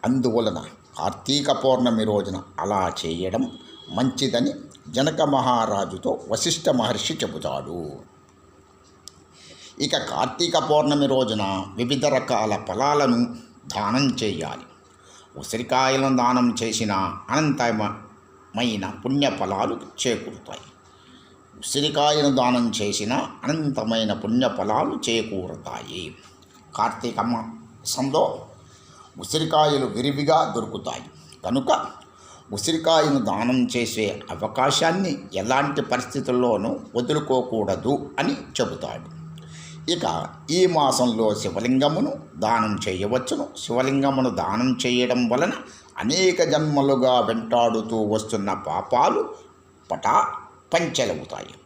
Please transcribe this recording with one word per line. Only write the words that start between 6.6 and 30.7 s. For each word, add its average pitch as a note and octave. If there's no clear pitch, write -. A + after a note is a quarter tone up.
మహర్షి B2
చెబుతాడు. D2+
ఇక D3+
కార్తీక C#3+
పౌర్ణమి D3
రోజున G#2+
వివిధ B2+
రకాల A2
ఫలాలను B2
దానం A#2
చేయాలి. E2
ఉసిరికాయలను C3
దానం B2
చేసిన G#2
అనంతమైన A2+
పుణ్య C3+
ఫలాలు G2
చేకూరుతాయి. -
ఉసిరికాయను D3
దానం B2
చేసిన G#2
అనంతమైన A2+
పుణ్య A#2
ఫలాలు G#2+
చేకూరుతాయి. F2+
కార్తీక A2+
మాసంలో -
ఉసిరికాయలు D3+
విరివిగా C#3
దొరుకుతాయి G2+